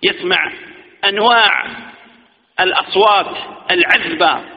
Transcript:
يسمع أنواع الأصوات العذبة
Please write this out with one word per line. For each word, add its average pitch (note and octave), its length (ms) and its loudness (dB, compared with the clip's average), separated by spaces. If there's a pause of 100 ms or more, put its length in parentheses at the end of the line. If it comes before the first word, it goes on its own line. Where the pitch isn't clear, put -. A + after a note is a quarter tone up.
يسمع F3+ 500 -2 (520)
أنواع G#3 600 2 (920)
الأصوات F#3+ 760 2 (340)
العذبة E3+ 720 0 (140)